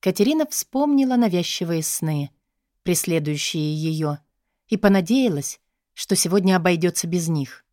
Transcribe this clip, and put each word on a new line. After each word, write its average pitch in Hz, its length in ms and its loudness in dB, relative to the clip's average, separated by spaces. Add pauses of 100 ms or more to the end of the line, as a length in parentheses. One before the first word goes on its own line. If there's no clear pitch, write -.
Катерина 277 440 2
вспомнила 277 680 0
навязчивые 175 680 0
сны, 151 480 -4 (540)
преследующие 151 920 -2
ее, 156 440 -2 (500)
и 214 100 -2
понадеялась, 196 840 2 (380)
что - 180 -2
сегодня 185 420 2
обойдется 175 500 0
без 165 200 -2
них. 151 460 -2